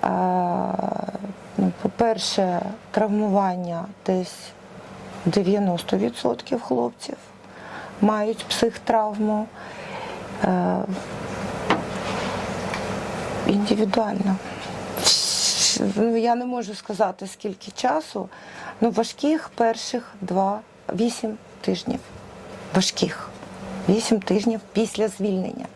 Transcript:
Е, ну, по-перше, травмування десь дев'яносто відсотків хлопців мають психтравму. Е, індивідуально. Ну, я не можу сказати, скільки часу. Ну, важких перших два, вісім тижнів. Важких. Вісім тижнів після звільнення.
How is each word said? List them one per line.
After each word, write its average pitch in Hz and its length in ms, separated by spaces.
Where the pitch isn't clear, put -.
Е, - 40
ну, 185 140
по-перше, 196 760
травмування 190 920
десь 185 300
дев'яносто 190 720
відсотків 233 680
хлопців 240 540
мають 214 460
психтравму. 214 960
Е, 180 320
індивідуально. 202 920
Ну, 226 200
я 233 180
не 247 100
можу 240 300
сказати, 196 520
скільки - 440
часу. 254 580
Ну, 233 100
важких 285 640
перших 226 480
два, 196 400
вісім 220 440
тижнів. - 400
Важких. - 540
Вісім 220 320
тижнів 208 400
після 214 360
звільнення. 190 680